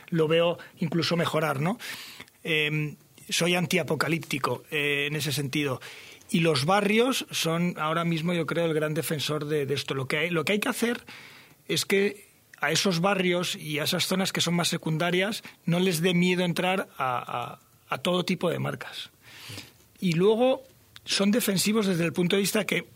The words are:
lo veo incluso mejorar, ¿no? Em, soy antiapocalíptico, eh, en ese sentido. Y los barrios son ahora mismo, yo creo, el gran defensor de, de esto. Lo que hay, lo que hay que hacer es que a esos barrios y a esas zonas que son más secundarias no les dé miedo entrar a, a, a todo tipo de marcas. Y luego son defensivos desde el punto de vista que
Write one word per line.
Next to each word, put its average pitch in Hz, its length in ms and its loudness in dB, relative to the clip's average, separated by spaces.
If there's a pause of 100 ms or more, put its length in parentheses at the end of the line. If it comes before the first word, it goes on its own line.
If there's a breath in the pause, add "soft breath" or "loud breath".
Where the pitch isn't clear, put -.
(100)
lo 160 180 4
veo 170 300 4 (220 loud breath)
incluso 170 360 0
mejorar, 151 440 0
¿no? 185 180 0 (680 loud breath)
Em, 151 520 0 (340)
soy 175 240 2
antiapocalíptico, 151 1160 -2
eh, 143 380 0
en 151 80 -4
ese 147 160 -2
sentido. 139 480 0 (480 loud breath)
Y 170 120 2
los 151 260 2
barrios 208 640 4
son 170 480 0
ahora 160 260 0
mismo, 170 300 0
yo 165 100 0
creo, 160 220 0
el 160 80 0
gran 156 180 0
defensor 151 540 -4
de, 147 180 0
de 135 100 -2
esto. 139 200 -4
Lo 135 140 -4
que 156 100 -2
hay, 165 120 0
lo 160 140 0
que 185 80 0
hay 208 80 2
que - 80 -2
hacer 240 360 -2 (640 loud breath)
es 165 180 -2
que 196 440 0 (280)
a 147 120 0
esos 165 300 2
barrios 180 560 2
y 151 240 -6
a - 40 -2
esas 170 220 0
zonas 185 260 0
que 165 80 -2
son 170 140 2
más 170 140 2
secundarias 175 720 0 (240 loud breath)
no 170 140 2
les 185 200 2
dé 180 140 4
miedo 180 300 4
entrar 185 520 0
a, 123 600 -4 (300)
a, - 60 -6
a 135 40 -4
todo 180 260 0
tipo 180 260 0
de 135 100 -2
marcas. - 500 -8 (920 loud breath)
Y 180 120 2
luego 220 500 4 (420)
son 202 280 2
defensivos 208 540 2
desde 170 180 2
el 165 80 0
punto 180 240 2
de 202 60 4
vista 202 220 0
que - 320 -2